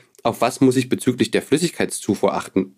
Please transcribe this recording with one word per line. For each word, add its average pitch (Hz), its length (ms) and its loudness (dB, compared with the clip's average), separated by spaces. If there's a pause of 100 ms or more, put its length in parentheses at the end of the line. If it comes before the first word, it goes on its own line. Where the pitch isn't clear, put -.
(240)
auf 117 160 0
was 117 200 0
muss 131 160 6
ich 127 120 0
bezüglich 117 440 0
der 98 100 0
Flüssigkeitszufuhr - 920 -2
achten - 440 -4